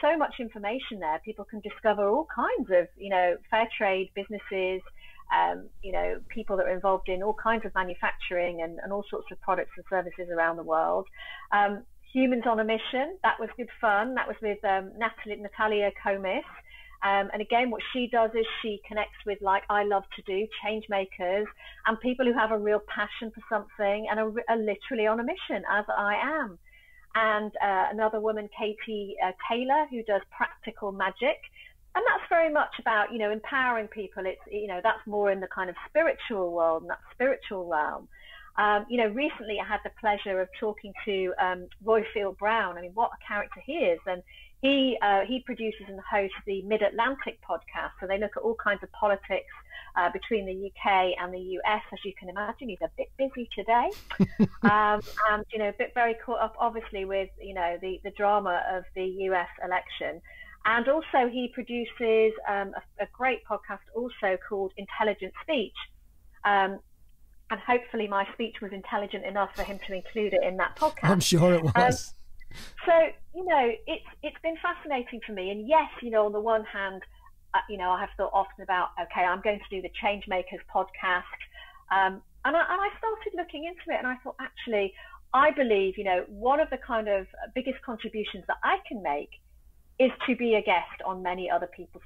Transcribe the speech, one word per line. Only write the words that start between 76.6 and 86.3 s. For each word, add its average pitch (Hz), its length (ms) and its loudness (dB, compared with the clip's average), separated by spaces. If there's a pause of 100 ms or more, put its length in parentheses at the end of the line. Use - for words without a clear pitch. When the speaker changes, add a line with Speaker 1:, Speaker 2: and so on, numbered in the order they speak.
Speaker 1:
hand, 196 380 -6 (500)
uh, 190 60 4 (100)
you 202 80 -8
know, 180 140 0
I 185 80 2
have 196 180 -4
thought 196 160 0
often 190 300 0
about, 180 260 0 (100)
okay, 175 220 -2
I'm 180 200 2
going 208 180 0
to - 160 -10
do 185 80 -4
the 175 80 -10 (120)
Changemakers 190 560 -2 (140)
podcast. 185 480 0 (720)
Um, 190 300 4 (220)
and 285 140 2
I, 339 40 6
and 370 200 0
I 403 160 2
started 440 380 -4
looking 330 300 -6
into 339 300 -6
it - 20 0
and 247 100 -4
I 254 160 -2
thought, - 180 -10
actually, 208 520 -2 (400)
I 285 180 8
believe, 214 460 2
you 208 60 -6
know, 180 240 2
one 247 320 2